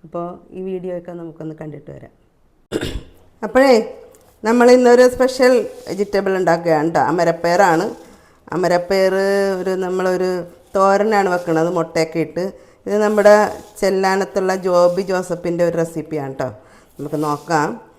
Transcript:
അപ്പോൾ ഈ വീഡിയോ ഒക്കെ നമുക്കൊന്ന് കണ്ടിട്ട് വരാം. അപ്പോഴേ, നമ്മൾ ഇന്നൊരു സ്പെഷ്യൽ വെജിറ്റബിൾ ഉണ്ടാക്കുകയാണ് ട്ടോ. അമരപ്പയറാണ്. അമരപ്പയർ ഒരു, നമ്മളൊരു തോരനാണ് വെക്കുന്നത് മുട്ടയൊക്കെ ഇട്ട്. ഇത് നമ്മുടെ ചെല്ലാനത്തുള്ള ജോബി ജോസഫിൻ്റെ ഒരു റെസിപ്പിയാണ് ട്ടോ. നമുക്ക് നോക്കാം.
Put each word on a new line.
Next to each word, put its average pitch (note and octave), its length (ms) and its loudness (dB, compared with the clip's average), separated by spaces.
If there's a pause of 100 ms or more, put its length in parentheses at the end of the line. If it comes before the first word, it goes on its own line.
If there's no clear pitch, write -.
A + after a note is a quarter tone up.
അപ്പോൾ E3+ 220 -10 (300)
ഈ F#3 100 -12
വീഡിയോ F#3 320 -8
ഒക്കെ F3 220 -14
നമുക്കൊന്ന് D#3+ 400 -14
കണ്ടിട്ട് D3+ 340 -14
വരാം. - 180 -20 (1300)
അപ്പോഴേ, C4 260 4 (760)
നമ്മൾ A#3+ 280 4
ഇന്നൊരു B3 400 6
സ്പെഷ്യൽ C4 380 2 (360)
വെജിറ്റബിൾ G3 420 -2 (100)
ഉണ്ടാക്കുകയാണ് E3 520 0
ട്ടോ. D3+ 80 2 (100)
അമരപ്പയറാണ്. E3+ 760 0 (680)
അമരപ്പയർ F3+ 600 0 (440)
ഒരു, F#3+ 140 -4 (120)
നമ്മളൊരു F#3 460 -2 (460)
തോരനാണ് G3 560 2
വെക്കുന്നത് E3+ 360 0 (100)
മുട്ടയൊക്കെ E3 480 -2
ഇട്ട്. E3+ 180 -6 (420)
ഇത് G3+ 180 -2
നമ്മുടെ G#3 300 6 (460)
ചെല്ലാനത്തുള്ള F#3+ 680 0 (160)
ജോബി F3 440 4
ജോസഫിൻ്റെ F3 580 -2
ഒരു E3 120 -4
റെസിപ്പിയാണ് D3+ 580 -8
ട്ടോ. B2+ 100 -4 (460)
നമുക്ക് D3 320 -8
നോക്കാം. D3+ 420 -2 (300)